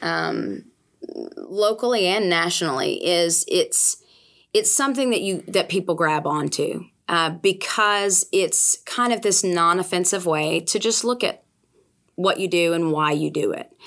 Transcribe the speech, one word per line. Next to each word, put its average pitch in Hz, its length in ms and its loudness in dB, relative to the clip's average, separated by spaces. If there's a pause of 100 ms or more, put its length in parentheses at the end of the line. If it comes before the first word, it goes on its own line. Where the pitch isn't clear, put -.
um, 165 640 -4 (720)
locally 214 680 0
and 190 240 2
nationally 165 760 0
is 170 440 2
it's, - 500 2 (560)
it's 208 160 2
something 269 400 2
that 220 100 0
you, 190 280 -4
that - 200 0
people 175 260 -2
grab 156 320 0
onto, 147 580 -4 (240)
uh, 165 220 0
because 196 1040 0
it's - 540 2
kind 240 260 0
of 214 100 -2
this 202 220 2
non-offensive 180 800 2
way 160 360 0
to 170 180 -2
just 220 260 0
look 240 180 -2
at - 200 -4 (720)
what 185 240 0
you 185 100 -2
do 170 240 2
and 165 200 0
why 151 200 2
you 151 180 0
do 147 220 -2
it. - 180 -10 (160)